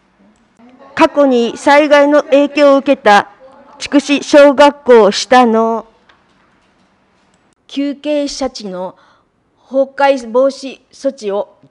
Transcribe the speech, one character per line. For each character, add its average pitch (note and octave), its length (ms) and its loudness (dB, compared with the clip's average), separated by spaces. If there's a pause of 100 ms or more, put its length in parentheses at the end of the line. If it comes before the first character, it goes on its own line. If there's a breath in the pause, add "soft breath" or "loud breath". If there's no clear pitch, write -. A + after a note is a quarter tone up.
(960)
過 D#4 140 -2
去 C#4+ 160 -2
に A#3+ 320 -2
災 D4 320 0
害 C#4+ 200 2
の D4 160 0
影 C#4+ 260 0
響 C#4+ 240 2
を - 20 2
受 C#4 180 0
け C4+ 80 -20
た G3+ 280 2 (480)
筑 - 200 -4
紫 C#4+ 240 -4
小 C#4+ 320 4
学 C#4+ 300 0
校 A#3 260 4
下 B3+ 360 2
の A3+ 400 -4 (1800)
旧 C#4+ 260 -8
傾 C#4+ 360 -6
斜 C4 260 -10
地 G#3+ 120 -16
の F3+ 300 -12 (600 soft breath)
崩 C4+ 280 -4
壊 C4+ 460 -4
防 C4 200 0
止 C4+ 400 -16
措 - 180 -8
置 G#3+ 220 -10
を G3+ 260 -8 (140)